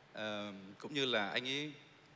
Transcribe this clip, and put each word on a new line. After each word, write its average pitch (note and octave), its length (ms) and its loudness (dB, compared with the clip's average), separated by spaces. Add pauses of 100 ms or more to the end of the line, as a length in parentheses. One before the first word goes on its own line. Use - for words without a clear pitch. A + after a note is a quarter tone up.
(140)
Ờ, G#2 400 -2 (260)
cũng A#2 140 -6
như C#3 120 4
là A2 240 4
anh B2 180 0
ấy, D3 240 -2 (440)